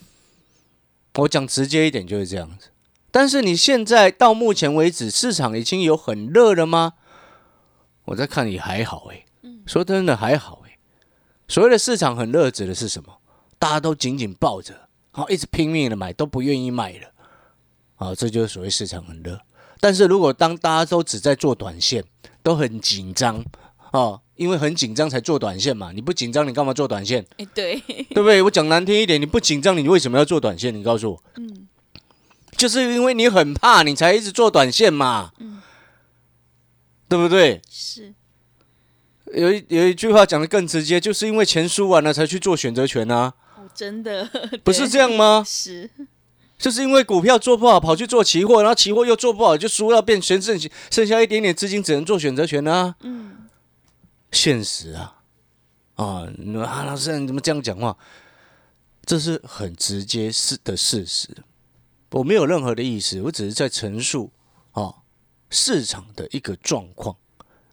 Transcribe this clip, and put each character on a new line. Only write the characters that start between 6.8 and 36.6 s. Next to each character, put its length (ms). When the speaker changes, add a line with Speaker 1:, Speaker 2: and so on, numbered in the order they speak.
Speaker 1:
我 100
在 100
看 240
也 80
还 280
好 240
欸。 160
Speaker 2:
嗯。 260
Speaker 1:
说 160
真 220
的 100
还 220
好 280
欸。 140
所 120
谓 80
的 80
市 200
场 180
很 160
热 180
指 160
的 80
是 140
什 160
么？ 140
大 100
家 100
都 140
紧 240
紧 160
抱 280
着， 260
好， 180
一 60
直 160
拼 180
命 200
的 80
买， 160
都 120
不 160
愿 180
意 120
卖 220
了。 160
啊， 180
这 140
就 140
是 40
所 160
谓 60
市 180
场 160
很 180
热。 200
但 140
是 120
如 120
果 140
当 260
大 200
家 80
都 180
只 160
在 160
做 180
短 260
线， 240
都 140
很 240
紧 340
张， 300
哦， 300
因 140
为 80
很 160
紧 220
张 140
才 100
做 180
短 220
线 160
嘛， 160
你 100
不 100
紧 200
张 160
你 60
干 120
嘛 80
做 140
短 180
线？ 200
Speaker 2:
哎， 160
对。 320
Speaker 1:
对 360
不 20
对？ 180
我 100
讲 180
难 160
听 140
一 60
点， 160
你 40
不 140
紧 220
张 160
你 100
为 120
什 120
么 60
要 60
做 160
短 180
线？ 160
你 100
告 140
诉 140
我。 120
Speaker 2:
嗯。 320
Speaker 1:
就 140
是 120
因 100
为 100
你 140
很 260
怕， 300
你 100
才 200
一 80
直 100
做 180
短 220
线 200
嘛。 480
Speaker 2:
嗯。 220